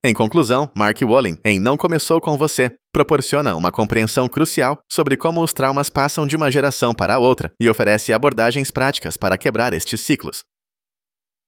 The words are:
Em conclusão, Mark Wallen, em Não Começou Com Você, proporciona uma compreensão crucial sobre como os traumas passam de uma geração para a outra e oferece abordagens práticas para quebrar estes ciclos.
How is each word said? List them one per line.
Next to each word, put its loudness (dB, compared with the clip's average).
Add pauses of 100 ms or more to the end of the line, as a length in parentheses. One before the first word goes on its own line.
Em 4
conclusão, 0
Mark 0
Wallen, 2
em 2
Não 0
Começou 0
Com -2
Você, 0 (180)
proporciona 0
uma 0
compreensão 0
crucial -2 (120)
sobre 0
como -2
os -2
traumas -2
passam -2
de -2
uma 0
geração 0
para 0
a 2
outra 2
e 4
oferece 2
abordagens 0
práticas -4
para 0
quebrar 0
estes -6
ciclos. -4 (1040)